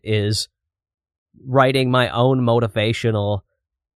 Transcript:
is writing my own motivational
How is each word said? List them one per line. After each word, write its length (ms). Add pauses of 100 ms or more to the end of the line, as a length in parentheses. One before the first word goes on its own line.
is 460 (1000)
writing 420
my 200
own 320
motivational 1040 (520)